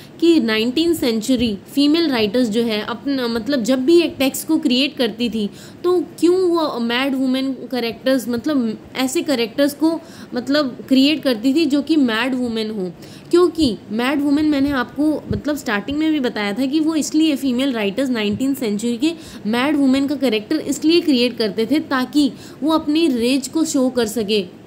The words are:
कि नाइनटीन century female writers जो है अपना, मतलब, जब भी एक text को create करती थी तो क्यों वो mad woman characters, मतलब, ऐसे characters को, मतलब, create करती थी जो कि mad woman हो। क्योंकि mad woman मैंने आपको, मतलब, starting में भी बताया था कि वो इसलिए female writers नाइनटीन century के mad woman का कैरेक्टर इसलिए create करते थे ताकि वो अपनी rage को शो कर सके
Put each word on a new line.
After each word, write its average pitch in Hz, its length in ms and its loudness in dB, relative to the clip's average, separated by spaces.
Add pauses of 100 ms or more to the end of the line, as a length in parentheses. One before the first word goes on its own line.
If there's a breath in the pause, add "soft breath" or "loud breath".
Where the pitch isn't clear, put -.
(200 loud breath)
कि 330 200 6
नाइनटीन 233 540 0
century 226 640 0 (160)
female 294 340 4
writers 233 400 2
जो 226 140 0
है 214 200 -2
अपना, 254 460 -4
मतलब, 233 340 -2
जब 254 220 0
भी 339 180 6
एक 302 160 -4
text 262 300 -2
को 320 100 2
create 277 380 2
करती 233 340 -2
थी 202 200 -2 (340 loud breath)
तो 359 160 2
क्यों 349 360 2
वो 339 440 0
mad 254 340 0
woman 262 380 0
characters, 247 760 -2
मतलब, 240 500 -2 (180)
ऐसे 269 260 -2
characters 277 520 0
को, 320 260 0 (340 loud breath)
मतलब, 262 440 -2 (100)
create 269 340 4
करती 254 320 0
थी 330 120 2
जो 277 160 2
कि 320 140 0
mad 247 380 2
woman 226 360 -2
हो। 185 220 -6 (380 loud breath)
क्योंकि 320 460 4 (140)
mad 262 320 0
woman 294 220 2
मैंने 285 260 2
आपको, 277 600 -2
मतलब, 269 260 -4
starting 254 420 -4
में 311 140 2
भी 302 80 0
बताया 214 320 -2
था 254 140 -2
कि 294 140 0
वो 311 140 0
इसलिए 311 420 0
female 262 360 -2
writers 226 380 -2
नाइनटीन 226 440 -2
century 233 420 -2
के 311 160 0 (340 loud breath)
mad 254 300 0
woman 277 300 2
का 294 80 -2
कैरेक्टर 240 420 0
इसलिए 311 440 2
create 247 380 2
करते 220 280 -2
थे 294 120 0
ताकि 262 540 0 (300 loud breath)
वो 311 100 0
अपनी 311 360 2
rage 247 400 0
को 320 160 -2
शो 262 240 0
कर 247 180 -2
सके 208 600 -4